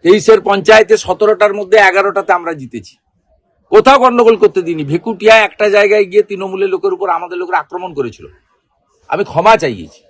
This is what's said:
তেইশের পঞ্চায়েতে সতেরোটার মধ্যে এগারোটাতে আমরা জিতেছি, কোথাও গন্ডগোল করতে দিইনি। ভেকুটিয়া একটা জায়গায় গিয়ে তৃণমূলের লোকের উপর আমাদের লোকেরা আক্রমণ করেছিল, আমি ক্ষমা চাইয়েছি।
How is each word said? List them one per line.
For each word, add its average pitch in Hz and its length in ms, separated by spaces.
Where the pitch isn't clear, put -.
তেইশের 202 380
পঞ্চায়েতে 214 560
সতেরোটার 208 560
মধ্যে 202 240
এগারোটাতে 196 440
আমরা 170 200
জিতেছি, 123 400
কোথাও 262 280
গন্ডগোল 240 360
করতে 196 260
দিইনি। 165 220
ভেকুটিয়া 190 520
একটা - 220
জায়গায় 202 360
গিয়ে 196 180
তৃণমূলের 190 460
লোকের 185 240
উপর 185 160
আমাদের 175 280
লোকেরা 175 220
আক্রমণ 180 340
করেছিল, 131 320
আমি 185 140
ক্ষমা 185 340
চাইয়েছি। 98 520